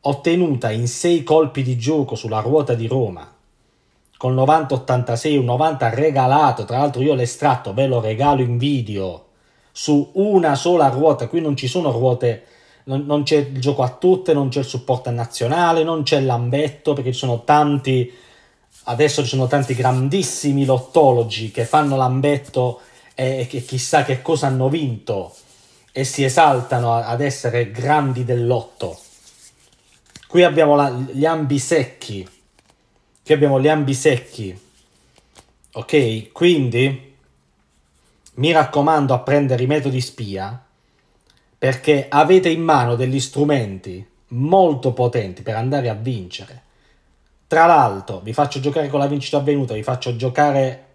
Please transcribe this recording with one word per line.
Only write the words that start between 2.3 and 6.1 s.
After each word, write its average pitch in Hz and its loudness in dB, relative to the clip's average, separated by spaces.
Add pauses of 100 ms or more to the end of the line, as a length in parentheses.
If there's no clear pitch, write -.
ruota 127 0
di 113 -4
Roma, 110 -4 (840)
con 127 -2
novanta 143 2
ottantasei, 127 -2
un 131 2
novanta 127 0
regalato, 135 2